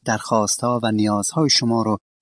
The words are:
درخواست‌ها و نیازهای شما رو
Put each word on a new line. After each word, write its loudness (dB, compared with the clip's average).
درخواست‌ها 0
و -2
نیازهای 0
شما 2
رو 0